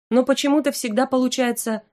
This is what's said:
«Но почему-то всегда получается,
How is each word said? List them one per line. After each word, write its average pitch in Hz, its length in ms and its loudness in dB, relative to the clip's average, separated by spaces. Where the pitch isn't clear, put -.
«Но 247 140 4
почему-то 277 460 2
всегда 247 360 -2
получается, 247 760 -2